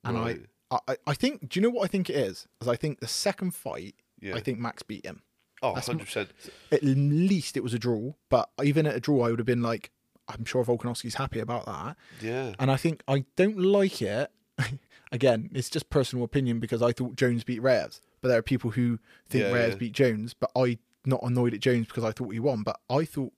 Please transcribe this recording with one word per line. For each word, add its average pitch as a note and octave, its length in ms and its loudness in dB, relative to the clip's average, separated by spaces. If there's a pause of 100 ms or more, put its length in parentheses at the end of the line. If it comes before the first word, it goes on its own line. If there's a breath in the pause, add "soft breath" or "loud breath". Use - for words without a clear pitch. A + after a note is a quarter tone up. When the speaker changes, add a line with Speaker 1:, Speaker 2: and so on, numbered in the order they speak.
Speaker 1:
And A#2 140 -4
Speaker 2:
Right. A2+ 280 -6 (240)
Speaker 1:
I, B2 80 0 (100)
I, C3+ 80 -2 (120)
I C#3+ 60 0
think, B3 340 -2
do - 100 -4
you F#3+ 40 2
know A#3 80 4
what A#3 140 -2
I F#3 40 -2
think F#3 220 -2
it C#3 60 -2
is? G2 300 -2 (140)
Is A#2 80 -4
I A#2+ 80 2
think D3+ 240 -4
the A#2+ 80 -8
second F#3+ 460 -2
fight, - 400 -10 (260)
Speaker 2:
Yeah. F#2+ 160 -8
Speaker 1:
I A2+ 40 -4
think A2+ 180 -4
Max A#2 240 -8
beat - 240 -14
him. - 160 -14 (400)
Speaker 2:
Oh, A#2 120 0
Speaker 1:
That's B2 140 -6
m-, B2 80 -2
Speaker 2:
hundred G2+ 100 -8
percent. - 240 -6 (420 loud breath)
Speaker 1:
at C#3+ 100 4
least D3 760 2
it C3+ 60 -2
was A#2+ 120 -4
a A#2+ 40 -2
draw, A#2+ 340 -2 (160)
but A#2+ 220 4 (120)
even D3 240 4
at C#3 80 0
a A#2+ 60 -2
draw, C#3 260 4
I A#2 40 2
would A#2 80 0
have A2+ 80 -2
been A#2+ 160 2
like, A#2 300 -2 (360)
"I'm A#2 160 -10
sure B2+ 180 0
Volkanovski's A#2+ 520 -2
happy C3+ 260 -4
about A2 240 -4
that." G2+ 320 -10 (240 loud breath)
Speaker 2:
Yeah. A#2 380 -4
Speaker 1:
And C3 120 2
I C3+ 60 4
think D#3+ 320 -2
I C#3 160 0 (120)
don't G3+ 220 2
like F#3+ 440 2
it. G#2+ 280 -2 (280)
<laughs> - 540 -8
Again, A#2 420 4
it's - 160 -4
just - 180 -4
personal B2+ 360 0
opinion A#2+ 360 0
because A2+ 220 -2
I A#2+ 100 4
thought B2+ 240 -4
Jones A#2+ 280 2
beat A#2+ 180 -4
Reyes, A#2+ 380 4 (200)
but B2+ 80 0
there A#2+ 100 6
are A2+ 40 2
people A#2+ 300 0
who A#2+ 260 2 (300 soft breath)
think A2+ 160 2
Speaker 2:
Yeah, G2 80 2
Speaker 1:
Reyes A#2+ 180 4
Speaker 2:
yeah. G2 80 -6
Speaker 1:
beat A2+ 140 -4
Jones, A#2 420 2
but - 220 -4
I B2 200 2 (300)
not C3 160 0
annoyed B2 320 2
at G#2 60 -6
Jones A#2+ 260 2
because - 180 -6
I A2 80 0
thought A#2+ 200 -8
he A2+ 80 -4
won, A#2+ 220 0
but - 160 -6 (120)
I C#3+ 160 2
thought C3+ 320 -6